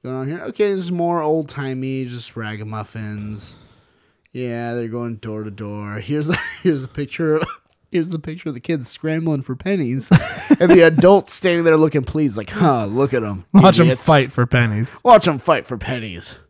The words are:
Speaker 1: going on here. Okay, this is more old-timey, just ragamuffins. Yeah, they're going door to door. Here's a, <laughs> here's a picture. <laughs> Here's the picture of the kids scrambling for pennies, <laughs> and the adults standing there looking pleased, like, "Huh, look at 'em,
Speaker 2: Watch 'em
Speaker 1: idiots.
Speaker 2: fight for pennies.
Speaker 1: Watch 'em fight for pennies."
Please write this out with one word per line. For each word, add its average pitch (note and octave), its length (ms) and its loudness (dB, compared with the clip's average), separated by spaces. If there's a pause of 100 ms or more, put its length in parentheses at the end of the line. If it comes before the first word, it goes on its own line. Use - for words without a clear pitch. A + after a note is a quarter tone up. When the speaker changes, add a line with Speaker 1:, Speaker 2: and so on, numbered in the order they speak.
Speaker 1:
going B2+ 140 -10
on C3 100 -8
here. E3 220 -8
Okay, G#3 260 -2
this F#3 120 -6
is F3 40 -8
more E3+ 300 -2
old-timey, C3+ 840 -4
just B2 280 -14
ragamuffins. G#2+ 1200 -12 (720)
Yeah, A#2+ 400 -8
they're A#2+ 160 -6
going A#2 280 -8
door G#2+ 260 -10
to G#2+ 80 -10
door. G#2 460 -10
Here's D3 340 -4
a, F#3 60 0 (120)
<laughs> - 140 -18
here's D3 200 0
a C3 60 -12
picture. D#3 560 -2
<laughs> - 60 -10 (420)
Here's E3+ 160 -2
the E3 100 -6
picture D#3+ 300 -10
of C#3 60 -8
the B2 60 -12
kids D3 280 -6
scrambling D#3 540 -4
for C3 120 -8
pennies, C3+ 560 -4
<laughs> - 500 2
and F3+ 100 4
the F3+ 100 10
adults E3+ 540 6
standing E3+ 300 0
there D#3+ 120 6
looking D#3 280 2
pleased, C#3 340 -2
like, G2+ 100 -10
"Huh, C#3 380 0
look C3 260 -2
at A#2+ 100 0
'em, G2+ 300 -8
Speaker 2:
Watch F#3+ 280 8
'em E3 80 6
Speaker 1:
idiots. B2+ 180 0
Speaker 2:
fight C#3 260 4
for B2 140 0
pennies. A#2 580 -2
Speaker 1:
Watch A#3 240 8
'em D3 80 -2
fight C#3 300 0
for B2 100 -8
pennies." A2 640 -10 (120)